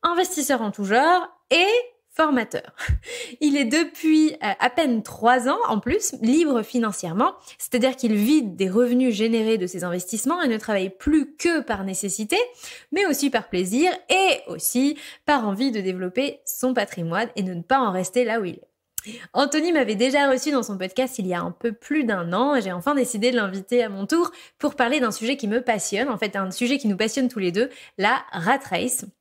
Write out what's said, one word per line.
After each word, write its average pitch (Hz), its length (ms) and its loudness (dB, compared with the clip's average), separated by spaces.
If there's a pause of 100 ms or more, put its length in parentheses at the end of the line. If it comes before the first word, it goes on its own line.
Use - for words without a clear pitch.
investisseur 330 580 0
en 208 100 -4
tout 202 140 -6
genre 311 440 4 (220)
et 339 140 4 (500)
formateur. - 600 0 (680)
Il 294 160 4
est 277 80 2
depuis, 311 680 4
euh, - 260 -4
à 247 100 4
peine 247 320 0
trois 240 480 2
ans, 330 80 2 (100)
en 214 120 0
plus, 320 420 -2
libre 262 400 4
financièrement, 214 720 0 (240)
c'est-à-dire 254 380 0
qu'il 233 180 0
vit 240 300 4
des 190 260 -2
revenus 240 460 2
générés 220 420 2
de 180 80 -2
ses 180 180 -6
investissements 214 600 -2
et 294 40 2
ne 226 120 0
travaille 196 360 -2
plus 302 400 0
que 330 260 0
par 202 220 -4
nécessité, 196 540 -4 (540)
mais 381 160 0
aussi 285 240 0
par - 180 -2
plaisir 202 420 0 (180)
et 381 360 2
aussi 262 500 0 (300)
par 269 220 2
envie 214 240 0
de 214 100 -2
développer 185 640 -2
son 254 300 -2
patrimoine 202 600 -2
et 196 60 -4
de 185 140 -4
ne 170 80 -8
pas 269 160 2
en 233 120 2
rester 185 340 0
là 226 140 -2
où 202 60 -4
il 170 120 -8 (480)
est. 226 140 -16 (140)
Anthony 302 400 2
m'avait 302 220 2
déjà 269 340 2
reçu 262 220 0
dans 262 120 0
son 202 140 -6
podcast 190 400 -4
il 202 80 -4
y 180 80 -2
a 175 80 -4
un 175 100 -6
peu 233 220 -4
plus 294 300 -2
d'un 185 280 -2
an 254 240 2
et 247 60 2
j'ai 190 100 -4
enfin 180 220 -2
décidé 247 380 0
de 247 60 0
l'inviter 202 460 0
à 220 60 -4
mon 196 160 -8
tour 330 260 0 (280)
pour 294 160 -2
parler 254 240 2
d'un 240 120 0
sujet 233 240 -4
qui 277 120 -4
me 220 140 0
passionne, 226 480 -2
en 220 100 -4
fait 196 160 -4
un 190 160 -4
sujet 247 260 -2
qui 269 100 -2
nous 202 80 0
passionne 220 320 0
tous 233 120 -4
les 185 120 0
deux, 226 200 0 (260)
la 214 240 2 (100)
rat 202 280 0 (100)
race. 185 340 -4 (180)